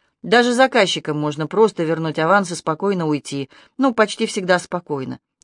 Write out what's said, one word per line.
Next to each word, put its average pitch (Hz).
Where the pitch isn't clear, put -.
Даже 240
заказчикам 214
можно 151
просто 196
вернуть 160
аванс 175
и 175
спокойно 170
уйти. 139
Ну, 262
почти 220
всегда 185
спокойно. 135